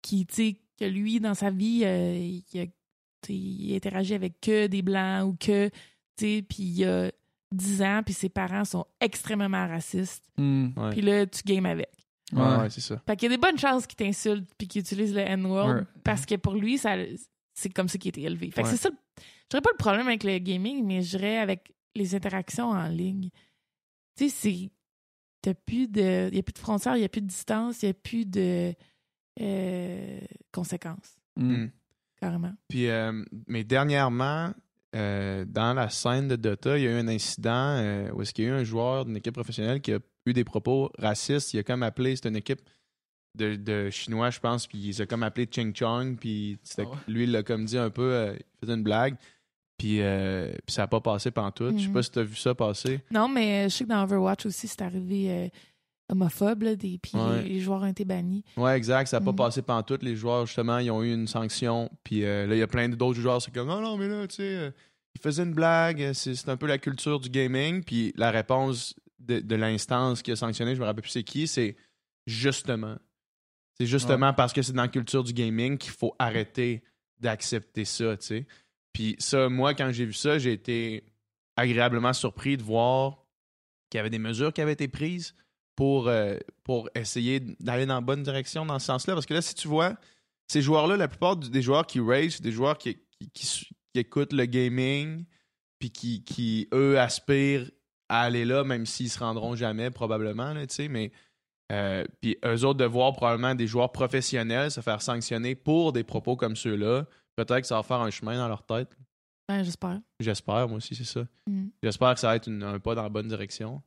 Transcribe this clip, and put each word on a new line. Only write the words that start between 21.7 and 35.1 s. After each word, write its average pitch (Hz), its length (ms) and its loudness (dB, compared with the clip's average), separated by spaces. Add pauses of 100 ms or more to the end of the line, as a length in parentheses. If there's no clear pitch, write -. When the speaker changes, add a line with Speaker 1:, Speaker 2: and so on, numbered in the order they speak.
Speaker 1:
les 196 200 0
interactions 190 540 -2
en 185 200 0
ligne. 185 420 -2 (880)
Tu 285 100 2
sais, 269 80 -2
c'est, 190 340 -2 (720)
t'as 190 140 0
plus 240 340 0
de, 185 420 2
y 190 80 0
a 190 40 0
plus - 100 -6
de - 60 -16
frontières, 233 400 0
y 220 60 4
a 185 40 0
plus 214 140 -4
de 202 60 -4
distance, 226 540 -4
y 214 40 0
a 190 80 2
plus 226 320 -4
de, 180 480 0 (680)
euh, 190 760 -4 (340)
conséquences. 170 640 -8 (200)
Speaker 2:
Hmm. 127 160 2 (120)
Speaker 3:
Hmm. 110 60 -8 (500)
Speaker 1:
Carrément. 175 320 -4 (160)
Speaker 3:
Puis, 123 200 0
euh, 110 360 -2 (220)
mais 113 180 -4
dernièrement, 139 880 2 (440)
euh, 98 500 -2